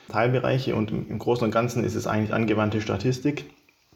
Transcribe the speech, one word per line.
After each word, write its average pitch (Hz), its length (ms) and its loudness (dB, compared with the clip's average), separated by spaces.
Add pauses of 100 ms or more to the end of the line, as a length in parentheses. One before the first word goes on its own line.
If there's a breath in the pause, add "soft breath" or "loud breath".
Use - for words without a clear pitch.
Teilbereiche 127 680 2
und 110 160 0
im, 110 180 -4
im 113 80 -4
Großen 120 260 0
und 107 80 2
Ganzen 117 320 0
ist 104 120 -2
es 104 100 -4
eigentlich 107 260 0
angewandte 107 480 2
Statistik. 127 640 -2 (500)